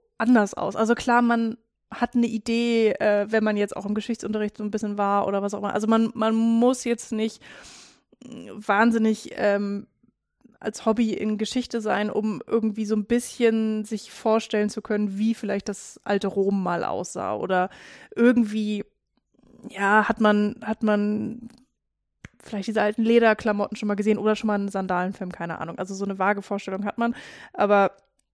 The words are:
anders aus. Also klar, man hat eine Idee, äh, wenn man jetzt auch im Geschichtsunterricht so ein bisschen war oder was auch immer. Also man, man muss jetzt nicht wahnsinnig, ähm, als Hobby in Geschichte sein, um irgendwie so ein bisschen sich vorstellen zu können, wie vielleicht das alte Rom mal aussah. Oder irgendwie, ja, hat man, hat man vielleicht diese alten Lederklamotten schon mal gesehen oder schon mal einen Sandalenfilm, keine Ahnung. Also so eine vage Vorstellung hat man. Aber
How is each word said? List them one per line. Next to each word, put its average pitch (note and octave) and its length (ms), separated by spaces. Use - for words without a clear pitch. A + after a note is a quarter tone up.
anders A3 340
aus. - 220
Also A3+ 180
klar, A#3+ 300
man A#3 340
hat - 260
eine A#3 120
Idee, A3+ 640
äh, G#3 400
wenn A3 120
man G#3+ 140
jetzt G#3 180
auch G3+ 120
im G#3 80
Geschichtsunterricht G#3+ 640
so G#3+ 60
ein G#3 80
bisschen G#3 280
war G3+ 280
oder G3 140
was G3+ 140
auch G3+ 40
immer. G3+ 140
Also G#3 140
man, A3+ 260
man A3 220
muss A#3 480
jetzt A#3 280
nicht A3 300
wahnsinnig, A3 800
ähm, G3+ 520
als - 260
Hobby A3 280
in G#3+ 260
Geschichte A#3 420
sein, G#3 300
um G#3+ 340
irgendwie A3 400
so G#3+ 100
ein G#3 100
bisschen A3 800
sich G#3 280
vorstellen G#3+ 580
zu G#3 140
können, G#3 340
wie A3 160
vielleicht G3 360
das - 340
alte G3+ 240
Rom G3 340
mal F3 220
aussah. G2+ 520
Oder F#3 360
irgendwie, G#3+ 720
ja, G3+ 380
hat A3 140
man, G#3 420
hat - 200
man G#3+ 680
vielleicht G3+ 240
diese G#3+ 140
alten G#3+ 220
Lederklamotten A3 720
schon G#3+ 120
mal G#3 80
gesehen G#3 240
oder G#3+ 160
schon A3 120
mal G#3 80
einen G3+ 140
Sandalenfilm, F#3+ 640
keine E3+ 280
Ahnung. E3 200
Also F#3+ 160
so G3 100
eine G3 140
vage G3 240
Vorstellung G3 420
hat - 140
man. A#3 160
Aber G3+ 380